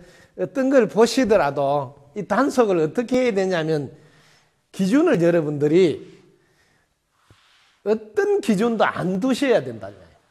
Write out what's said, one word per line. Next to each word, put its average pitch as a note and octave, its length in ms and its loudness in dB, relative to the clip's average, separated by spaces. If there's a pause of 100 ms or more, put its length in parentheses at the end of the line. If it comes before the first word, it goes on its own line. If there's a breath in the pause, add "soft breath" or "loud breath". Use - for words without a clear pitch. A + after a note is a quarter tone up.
(380 loud breath)
어떤 C4 320 -2
걸 B3+ 180 4
보시더라도 D3 1300 0
이 G#3 100 -8
단속을 A3+ 540 0
어떻게 B3 440 -2
해야 A#3+ 100 0
되냐면 D#3+ 640 -2 (760 soft breath)
기준을 A#3 480 2
여러분들이 D3+ 1000 0 (1600 soft breath)
어떤 G4 560 -2
기준도 A3 420 0
안 F3+ 380 -2
두셔야 B3 420 0
된다는 G#2 340 -14
거예요. - 160 -20 (180)